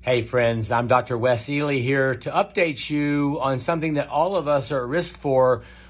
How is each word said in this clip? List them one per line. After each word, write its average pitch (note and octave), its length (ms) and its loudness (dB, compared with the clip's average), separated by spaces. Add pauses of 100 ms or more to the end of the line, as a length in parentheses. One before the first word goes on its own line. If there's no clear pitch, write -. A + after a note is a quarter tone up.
Hey B2+ 160 2
friends, A#2 480 0
I'm A#2 200 0
Doctor B2 280 2
Wes A#2+ 320 0
Ely C#3+ 260 -2
here C3+ 380 0
to B2 160 -8
update E3+ 600 -2
you D3 500 0
on C3+ 180 0
something D#3+ 360 -2
that C#3 160 -2
all E3 260 0
of D3+ 140 -2
us C#3+ 200 0
are C3+ 140 -2
at A#2+ 60 -6
risk E3 260 -2
for, B2+ 480 2 (260)